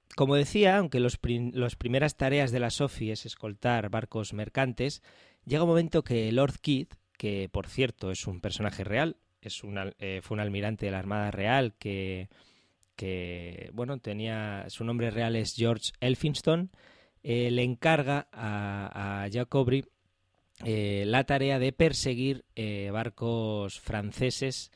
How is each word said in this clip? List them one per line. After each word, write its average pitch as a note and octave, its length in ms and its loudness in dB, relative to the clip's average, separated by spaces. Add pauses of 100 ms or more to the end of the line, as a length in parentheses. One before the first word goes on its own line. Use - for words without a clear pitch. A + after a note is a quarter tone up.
(160)
como C#3 200 4
decía, F#3+ 420 6
aunque D#3 220 2
los B2 180 2
prim-, A#2+ 360 0
las A#2+ 220 0
primeras C3+ 420 0
tareas C3+ 340 2
de B2 80 2
la A#2 120 0
Sophie A#2 400 0
es G#2+ 140 -6
escoltar A2 640 -2
barcos A2 440 -4
mercantes, B2 720 -2 (420)
llega D3+ 180 2
un E3+ 60 6
momento E3 340 4
que A2+ 280 2
Lord C3 300 4
Keith, C3+ 320 0 (240)
que G2 340 -2
por G2 160 -4
cierto A#2 440 -2
es - 160 -6
un F#2 140 -6
personaje G2+ 420 -4
real, A#2+ 340 0 (240)
es - 220 -12
un G2+ 140 -8
al-, G2 220 -6
eh, F#2+ 240 -6
fue A2 120 -6
un G#2 60 -2
almirante G#2 460 -2
de F#2+ 40 -2
la F#2+ 80 -2
Armada G#2 320 -2
Real A2 460 2
que, F#2+ 520 -6 (680)
que, F2 800 -8
bueno, A#2+ 260 -6
tenía, G#2+ 720 -4
su - 140 -8
nombre A#2 280 0
real A2+ 240 0
es G#2+ 200 -2
George A2+ 440 2
Elphinstone, D#3 720 2 (540)
eh, A#2+ 280 2
le B2 120 4
encarga C#3+ 680 2
a, G2+ 920 -4
a G2+ 40 -4
Jack A#2+ 280 -4
Aubrey, C3+ 300 2 (800)
eh, G#2 420 0
la B2 200 4
tarea C#3 340 2
de C3 140 0
perseguir, C3 720 0 (100)
eh, G#2 360 -4
barcos G#2+ 880 -2
franceses A#2+ 960 -4